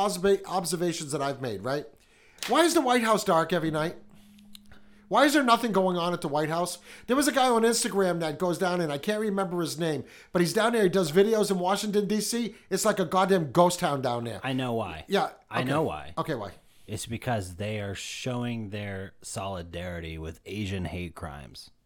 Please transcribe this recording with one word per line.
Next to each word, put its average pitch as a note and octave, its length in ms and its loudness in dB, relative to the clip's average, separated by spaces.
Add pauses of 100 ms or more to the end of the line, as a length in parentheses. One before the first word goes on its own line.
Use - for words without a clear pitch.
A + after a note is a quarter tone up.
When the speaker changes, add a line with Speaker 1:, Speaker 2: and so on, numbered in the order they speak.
(120)
Speaker 1:
observa-, G3 340 2
observations E3+ 680 -2
that D3 80 -2
I've C#3 200 -4
made, G#2 220 -6
right? C#3 220 -2 (640)
Why D4 140 4
is E4+ 140 4
the D#4+ 60 4
White B3 220 4
House A3 200 4
dark E3 280 4
every D#3+ 200 0
night? D#3 240 -2 (1120)
Why A#3+ 160 6
is C#4 80 4
there D4 100 4
nothing A#3 300 4
going F#3 240 2
on F3 160 0
at E3 80 -4
the D#3+ 80 -2
White D3+ 200 2
House? F3 280 -2 (300)
There B3 100 2
was C#4+ 100 4
a C4 60 2
guy C4 160 4
on A3+ 140 4
Instagram G3 580 2
that D#3 180 -4
goes F3 180 0
down, F3+ 220 0
and D#3 140 0
I C#3+ 40 -2
can't G#3+ 220 -2
remember F#3+ 400 -2
his C#3+ 180 -4
name, D#3 280 -2 (260)
but F3 100 2
he's E3+ 120 2
down A3 180 2
there, A3+ 120 2
he F3+ 60 6
does E3+ 220 2
videos G3+ 400 4
in F#3+ 80 0
Washington, G3+ 480 0
D G#3+ 140 0
C. A#3 340 -4 (140)
It's F#3+ 160 0
like G#3 120 2
a F#3 80 0
goddamn F#3 460 2
ghost F3 280 4
town C#3+ 220 0
down A#2+ 220 -2
there. A2 180 -8
Speaker 2:
I C3 120 -4
know B2+ 200 -2
why. F2+ 360 -4
Speaker 1:
Yeah, F3+ 200 2 (200)
Speaker 2:
I - 120 -2
Speaker 1:
okay. B2+ 80 -2
Speaker 2:
know D3+ 120 2
why. D#2+ 360 -4
Speaker 1:
Okay, D#3+ 180 -2
why? G2+ 160 -8 (360)
Speaker 2:
It's G#2+ 180 -8
because G#2+ 500 -4
they G#2 260 -6
are G2 140 -6
showing A#2+ 760 -6
their G2 520 -8
solidarity F2 960 -8
with D#2+ 280 -10
Asian F#2+ 400 -4
hate F2 300 -8
crimes. - 560 -14 (140)